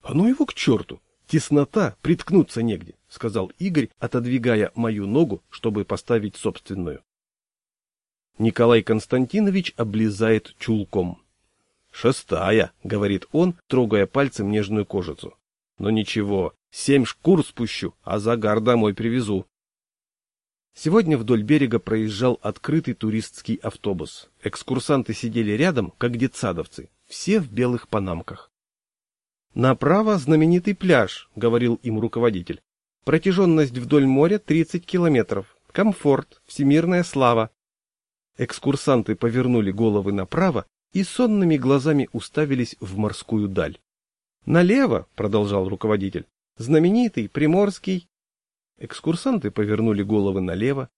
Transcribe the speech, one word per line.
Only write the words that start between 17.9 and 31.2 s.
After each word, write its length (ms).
а 160
загар 400
домой 340
привезу». 520
Сегодня 440
вдоль 240
берега 380
проезжал 640
открытый 540
туристский 600
автобус. 760
Экскурсанты 680
сидели 400
рядом, 440
как 200
детсадовцы, 720
все 320
в 100
белых 380
панамках. 640
«Направо 640
знаменитый 580
пляж», 600